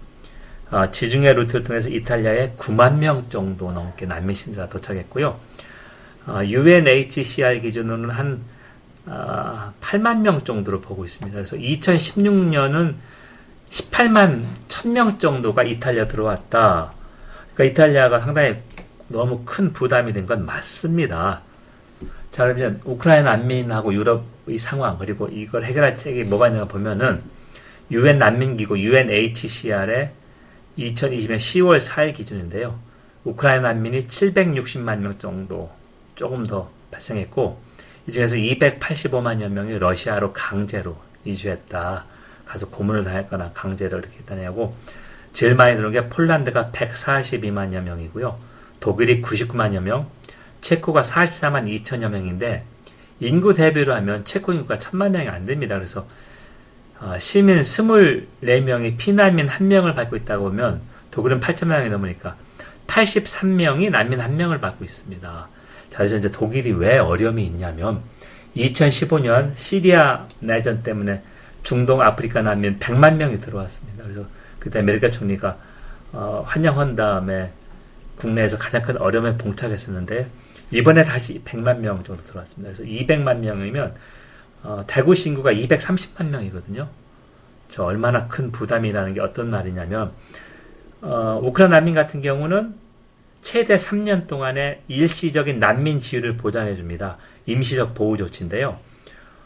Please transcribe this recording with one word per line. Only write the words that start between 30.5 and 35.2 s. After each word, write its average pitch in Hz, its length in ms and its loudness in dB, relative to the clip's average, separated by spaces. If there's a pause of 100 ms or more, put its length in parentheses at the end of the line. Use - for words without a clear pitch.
이천이십 120 540 -4
년 110 80 -2
시월 175 420 4
사 - 240 -2
일 156 100 -2
기준인데요. 101 640 -8 (460)
우크라이나 127 440 2
난민이 117 400 -4
칠백육십만 135 920 0
명 101 160 -6
정도, 92 520 -10 (440)